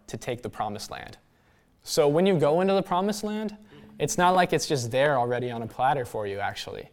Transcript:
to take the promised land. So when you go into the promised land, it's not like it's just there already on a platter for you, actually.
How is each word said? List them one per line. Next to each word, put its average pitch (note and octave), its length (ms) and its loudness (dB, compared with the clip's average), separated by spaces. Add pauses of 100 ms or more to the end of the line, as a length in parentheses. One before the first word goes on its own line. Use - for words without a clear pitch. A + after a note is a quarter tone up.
to - 80 -10
take A#2+ 260 -8
the G#2+ 60 -8
promised G#2 420 -8
land. - 260 -14 (680)
So D3+ 240 2
when E3 180 4
you F#3+ 120 4
go D3+ 220 4
into F#3+ 140 2
the G3 80 2
promised G3 420 -2
land, G#3+ 320 -6 (420)
it's D3 200 -2
not F3+ 160 6
like F#3 180 4
it's D#3 140 0
just B2 240 -2
there C3+ 280 2
already B2 320 0
on A#2 120 -6
a A#2 40 -6
platter B2+ 380 0
for A2 220 -6
you, G2 120 -4
actually. G2+ 540 -6